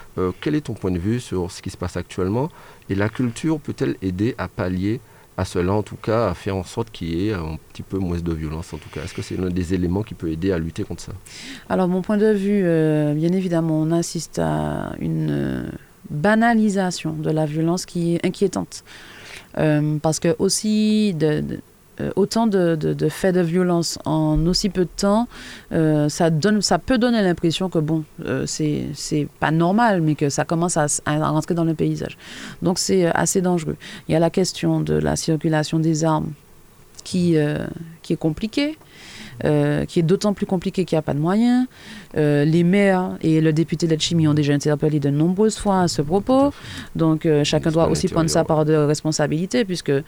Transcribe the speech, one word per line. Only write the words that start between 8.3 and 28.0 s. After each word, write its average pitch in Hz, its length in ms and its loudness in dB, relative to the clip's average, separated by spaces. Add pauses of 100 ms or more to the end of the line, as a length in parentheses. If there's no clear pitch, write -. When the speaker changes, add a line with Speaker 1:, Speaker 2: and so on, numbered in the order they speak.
Speaker 1:
violence, 80 380 -6
en 80 60 -10
tout - 160 -18
cas ? - 100 -10
Est-ce - 100 -10
que 113 100 -8
c'est - 120 -8
l'un 92 140 -2
des 90 240 -2
éléments 92 300 0
qui - 100 -12
peut 87 180 -4
aider 85 220 0
à 87 40 0
lutter 82 280 -6
contre - 160 -10
ça ? - 100 -14 (560)
Speaker 2:
Alors, 185 220 0
mon 185 120 0
point 214 160 0
de 214 140 4
vue, 202 320 2
euh, 156 500 2
bien 160 200 0
évidemment, 165 480 0
on 156 100 2
assiste 170 480 -2
à 151 600 -2
une, 160 320 -2
euh, 73 320 -2 (460)
banalisation 202 1040 2
de 156 180 -2
la 156 140 2
violence 160 400 -2
qui 170 300 -2
est - 100 -2
inquiétante. - 580 -4 (760)
Euh, 151 440 2
parce 156 180 0
que 170 180 2
aussi, 214 760 2
de, 151 260 0
de, 143 200 -6 (420)
euh, 143 160 -2
autant 220 280 2
de, 185 300 2
de, 156 180 -2
de 151 160 0
faits 185 240 0
de 180 60 2
violence 175 640 0
en 156 420 2
aussi 180 220 2
peu 185 140 0
de 170 160 0
temps, 208 320 2 (420)
euh, 156 380 2
ça 165 200 2
donne, 190 320 4
ça 180 160 2
peut 262 200 0
donner 233 240 2
l'impression 175 480 0
que, 170 100 0
bon, 156 240 0 (220)